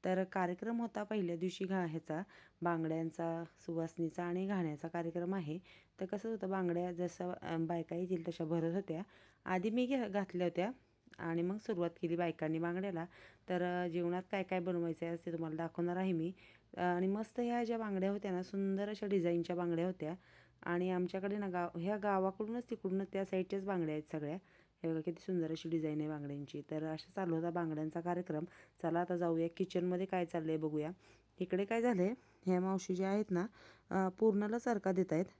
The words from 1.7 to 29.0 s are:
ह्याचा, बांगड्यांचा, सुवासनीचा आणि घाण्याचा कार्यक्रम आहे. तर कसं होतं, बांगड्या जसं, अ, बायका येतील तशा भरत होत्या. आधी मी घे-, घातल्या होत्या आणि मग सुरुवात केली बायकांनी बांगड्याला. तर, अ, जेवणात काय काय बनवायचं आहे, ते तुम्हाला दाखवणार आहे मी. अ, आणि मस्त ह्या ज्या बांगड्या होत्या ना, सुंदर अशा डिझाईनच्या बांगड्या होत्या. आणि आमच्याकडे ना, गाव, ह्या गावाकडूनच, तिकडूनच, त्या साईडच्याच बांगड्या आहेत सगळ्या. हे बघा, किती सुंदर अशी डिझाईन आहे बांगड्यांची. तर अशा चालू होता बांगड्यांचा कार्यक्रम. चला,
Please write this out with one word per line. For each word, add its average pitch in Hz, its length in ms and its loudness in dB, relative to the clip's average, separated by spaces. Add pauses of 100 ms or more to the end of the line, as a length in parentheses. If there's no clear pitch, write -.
ह्याचा, 156 360 -4 (400)
बांगड्यांचा, 165 800 0 (220)
सुवासनीचा 165 580 -2
आणि 180 220 0
घाण्याचा 165 420 -2
कार्यक्रम 175 460 -2
आहे. 165 240 -2 (420)
तर 190 60 -2
कसं 208 240 -4
होतं, 196 200 -4
बांगड्या 180 420 0
जसं, 180 400 -2 (100)
अ, 165 140 -2
बायका 165 400 0
येतील 175 320 -2
तशा 170 160 -4
भरत 165 300 2
होत्या. 185 280 -2 (420)
आधी 185 260 0
मी 247 160 2
घे-, 254 220 0
घातल्या 190 380 0
होत्या 175 240 0 (480)
आणि 170 240 0
मग 185 140 0
सुरुवात 175 340 0 (120)
केली 170 140 0
बायकांनी 160 420 0
बांगड्याला. 175 480 -2 (420)
तर, 180 140 2
अ, 180 260 0
जेवणात 175 340 0 (100)
काय 196 100 0
काय 185 180 0
बनवायचं 170 460 0
आहे, 170 100 -2
ते 165 160 -4
तुम्हाला 160 240 -4
दाखवणार 170 400 0
आहे 190 160 2
मी. 165 200 0 (440)
अ, - 40 -4
आणि 180 260 2
मस्त 208 340 0
ह्या 240 240 2
ज्या 226 140 0
बांगड्या 196 320 0
होत्या 202 220 -2
ना, 180 100 0
सुंदर 196 460 0
अशा 214 180 -4
डिझाईनच्या 175 500 2
बांगड्या 170 300 2
होत्या. 180 280 -2 (480)
आणि 175 280 2
आमच्याकडे 190 480 0
ना, 202 100 -2
गाव, 175 300 -2
ह्या 196 180 0
गावाकडूनच, 202 720 0
तिकडूनच, 196 420 -2
त्या 190 120 0
साईडच्याच 190 400 0
बांगड्या 170 300 0
आहेत 151 80 -2 (100)
सगळ्या. 151 220 -2 (480)
हे 165 60 0
बघा, 160 120 0
किती 165 200 -4
सुंदर 170 300 0
अशी 160 180 -4
डिझाईन 156 320 2
आहे 151 80 0
बांगड्यांची. 143 640 -6
तर 156 120 -2
अशा 160 340 -6
चालू 175 200 2
होता 170 140 2
बांगड्यांचा 160 500 -2
कार्यक्रम. 175 440 -2 (380)
चला, 170 180 2